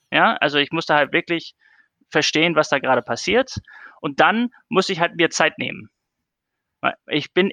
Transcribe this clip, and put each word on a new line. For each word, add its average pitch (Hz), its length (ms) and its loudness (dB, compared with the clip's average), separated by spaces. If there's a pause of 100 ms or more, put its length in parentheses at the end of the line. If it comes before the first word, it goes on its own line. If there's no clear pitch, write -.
(100)
Ja, 180 260 2
also 147 200 0
ich 143 140 0
muss 165 160 -4
da 156 80 2
halt 147 180 0
wirklich 165 400 -2 (560)
verstehen, 156 460 2
was 151 140 2
da 143 100 0
gerade 127 240 0
passiert. 196 540 -2 (440)
Und 143 180 -8
dann 208 300 2 (200)
muss 185 200 0
ich 180 100 -4
halt 170 180 -2
mir 160 120 2
Zeit - 300 -2
nehmen. - 300 -10 (920)
Weil - 140 -2 (120)
ich - 260 -6
bin, 185 200 2